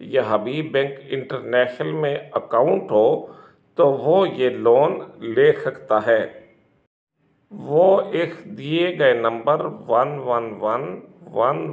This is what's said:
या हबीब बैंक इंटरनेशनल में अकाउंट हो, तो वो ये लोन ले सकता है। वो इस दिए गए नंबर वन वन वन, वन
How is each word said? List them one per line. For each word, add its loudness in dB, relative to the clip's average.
या -2
हबीब -4
बैंक -2
इंटरनेशनल -2
में -4
अकाउंट 0
हो, 2
तो 6
वो 2
ये 0
लोन 4
ले 4
सकता -2
है। 2
वो 2
इस -4
दिए -2
गए 4
नंबर -2
वन 0
वन -4
वन, -4
वन -2